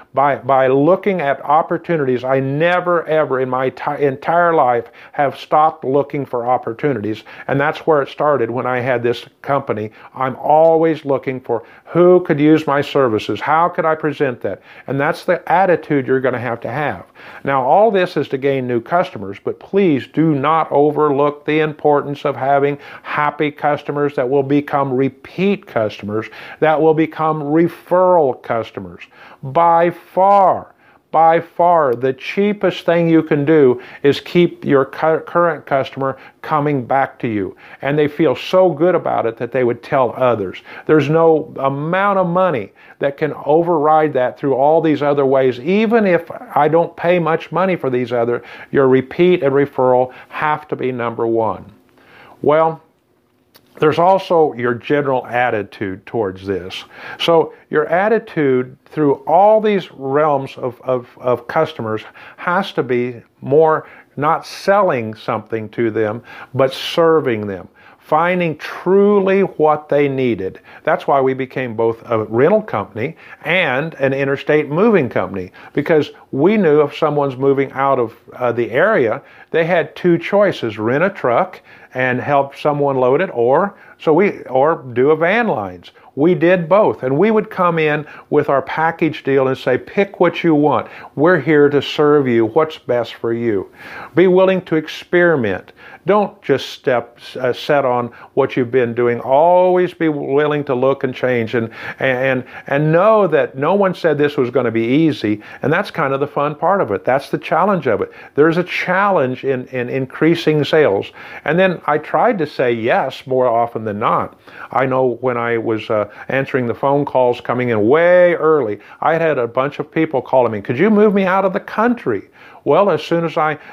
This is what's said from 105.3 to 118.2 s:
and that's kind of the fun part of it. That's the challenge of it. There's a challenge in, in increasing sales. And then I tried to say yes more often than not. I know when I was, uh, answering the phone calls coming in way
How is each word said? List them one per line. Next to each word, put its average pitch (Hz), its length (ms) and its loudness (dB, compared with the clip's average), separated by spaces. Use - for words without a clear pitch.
and 139 100 0
that's 196 180 -2
kind 135 240 -2
of 135 60 -2
the 143 60 -2
fun 147 300 -4
part 185 240 0
of 123 100 -2
it. 98 140 -4
That's 135 260 0
the 160 80 -4
challenge 170 480 -2
of 101 140 0
it. - 100 -6
There's 156 220 4
a 180 80 -2
challenge 180 800 -2
in, 127 240 -4
in 123 200 -6
increasing 151 760 0
sales. 117 480 2
And 160 140 -2
then 185 280 2
I 147 120 0
tried 196 400 0
to 151 80 -2
say 127 260 -2
yes 131 540 -2
more 127 200 2
often 117 380 0
than 104 160 -6
not. 135 400 -2
I 127 140 0
know 131 340 0
when 127 160 -2
I 117 220 -2
was, 110 320 -4
uh, 104 160 0
answering 131 380 -2
the 110 80 -4
phone 143 300 0
calls 123 380 0
coming 123 260 -2
in 107 180 0
way 175 460 4